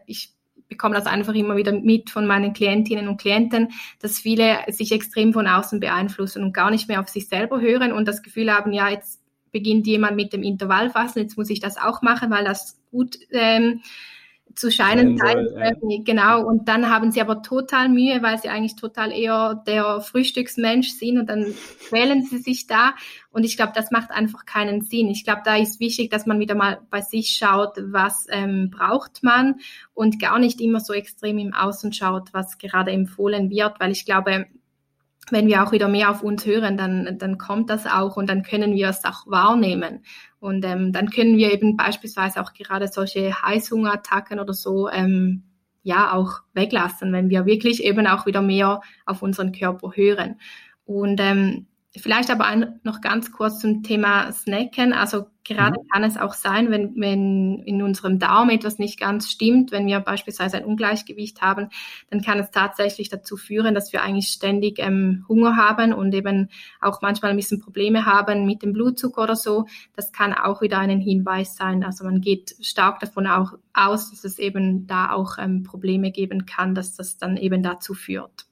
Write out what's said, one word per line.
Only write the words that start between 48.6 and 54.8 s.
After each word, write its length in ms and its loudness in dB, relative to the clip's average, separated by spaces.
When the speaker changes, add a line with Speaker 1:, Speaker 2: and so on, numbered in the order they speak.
Speaker 1:
auf 160 -6
unseren 300 -2
Körper 420 -6
hören. 440 2
Und, 360 -2
ähm, 460 2
vielleicht 340 0
aber 160 2
ein-, 380 0
noch 160 -6
ganz 320 -2
kurz 280 -2
zum 220 0
Thema 500 2
Snacken. 600 0